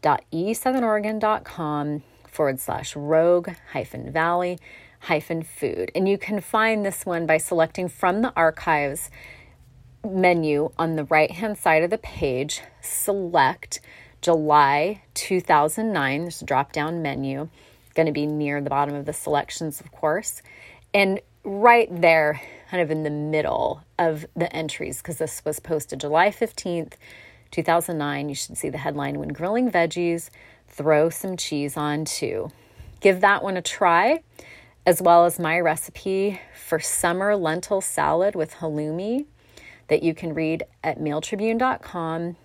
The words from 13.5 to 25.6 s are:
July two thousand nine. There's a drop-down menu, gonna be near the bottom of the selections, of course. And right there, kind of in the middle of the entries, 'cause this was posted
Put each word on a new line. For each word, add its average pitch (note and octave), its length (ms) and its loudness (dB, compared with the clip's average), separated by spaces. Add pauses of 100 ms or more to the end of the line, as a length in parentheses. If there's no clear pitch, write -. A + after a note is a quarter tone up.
July D3+ 800 4 (120)
two - 260 -2
thousand E3+ 520 2
nine. C#3+ 300 0
There's E3+ 200 -10
a - 20 -14
drop-down D3+ 560 -2
menu, C#3 480 -6 (460)
gonna D#3 180 2
be D3 140 -2
near D3 340 -2
the C#3 100 -4
bottom C#3+ 240 0
of C#3+ 120 -8
the D3+ 80 -6
selections, D3+ 680 -4
of - 120 -20
course. D#3+ 500 -4 (500)
And G3+ 280 2 (220)
right A3+ 480 6
there, D#3+ 500 4 (300)
kind F3+ 120 0
of D3+ 80 0
in D#3 120 -2
the D3+ 80 -2
middle D3 720 -2 (160)
of D#3+ 280 0 (100)
the E3+ 180 -4
entries, D#3 460 -8
'cause - 160 -10
this - 280 -6
was D3+ 140 -6
posted D3 420 -6